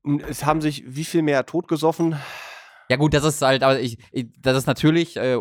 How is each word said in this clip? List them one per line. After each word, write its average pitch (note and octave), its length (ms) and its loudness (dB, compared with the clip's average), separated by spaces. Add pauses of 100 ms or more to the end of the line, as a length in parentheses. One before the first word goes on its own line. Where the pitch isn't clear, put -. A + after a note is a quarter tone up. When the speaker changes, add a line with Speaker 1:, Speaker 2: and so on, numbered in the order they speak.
Speaker 1:
Und D3 220 -2
es C#3+ 220 -8
haben D#3 160 0
sich C#3+ 260 -4
wie C3+ 180 -10
viel E3+ 160 0
mehr C#3+ 240 0
totgesoffen? E3 720 -2 (760)
Speaker 2:
Ja B2+ 80 2
gut, D3 160 2
das C#3+ 100 4
ist D3+ 200 0
halt, C3 180 4
aber C3+ 180 4
ich, A#2 200 -6 (120)
ich, B2 160 -4 (120)
das C3 180 2
ist C3 80 0
natürlich, D#3+ 520 2
äh, B2 240 0